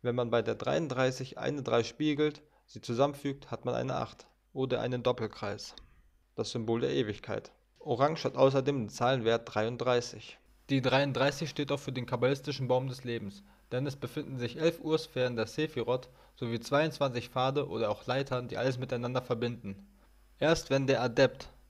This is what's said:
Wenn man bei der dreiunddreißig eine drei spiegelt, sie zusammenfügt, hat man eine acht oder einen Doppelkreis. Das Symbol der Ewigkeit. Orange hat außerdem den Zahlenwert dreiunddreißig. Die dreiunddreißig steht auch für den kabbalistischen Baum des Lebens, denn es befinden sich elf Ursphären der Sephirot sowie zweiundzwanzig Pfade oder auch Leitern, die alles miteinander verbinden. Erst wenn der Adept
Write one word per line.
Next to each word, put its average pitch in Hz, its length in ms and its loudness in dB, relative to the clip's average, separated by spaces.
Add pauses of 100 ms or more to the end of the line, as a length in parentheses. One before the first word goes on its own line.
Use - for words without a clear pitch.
Wenn 123 120 0
man 120 160 0
bei 117 100 6
der 110 140 0
dreiunddreißig 131 800 0
eine 131 280 -2
drei 117 180 4
spiegelt, 151 600 0 (220)
sie - 160 -16
zusammenfügt, 139 720 -2
hat - 140 -8
man 123 100 -2
eine 127 220 -2
acht - 320 -8 (240)
oder 127 280 -2
einen 123 220 -2
Doppelkreis. 110 720 -2 (640)
Das 110 160 -2
Symbol 117 280 0
der 135 100 0
Ewigkeit. 107 600 -2 (300)
Orange 147 440 0
hat 131 120 -2
außerdem 135 460 4
den 101 60 -4
Zahlenwert 117 640 0
dreiunddreißig. 120 840 -2 (320)
Die 135 100 4
dreiunddreißig 135 680 2
steht 143 220 -4
auch 135 80 -2
für - 100 -8
den 123 160 -4
kabbalistischen 135 600 0
Baum 127 180 4
des 123 160 -8
Lebens, 110 400 -6 (300)
denn 127 120 -2
es 139 120 -4
befinden 135 420 -8
sich 120 200 -4
elf 165 220 2
Ursphären 127 540 0
der 110 140 0
Sephirot 127 600 -2 (280)
sowie 117 240 -2
zweiundzwanzig 139 680 2
Pfade 135 380 0
oder 107 220 0
auch - 160 -2
Leitern, 127 400 -2
die 107 120 -6
alles 123 200 0
miteinander 123 440 -2
verbinden. 113 680 -4 (500)
Erst 156 320 2
wenn 139 160 2
der 123 160 4
Adept 127 460 4 (220)